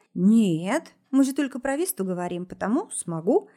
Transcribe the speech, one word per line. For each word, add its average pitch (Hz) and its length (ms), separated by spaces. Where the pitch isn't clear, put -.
«Нет, 202 800
мы 269 140
же 269 100
только 269 260
про 269 160
Весту 330 280
говорим, 175 420
потому 202 440
смогу». 175 680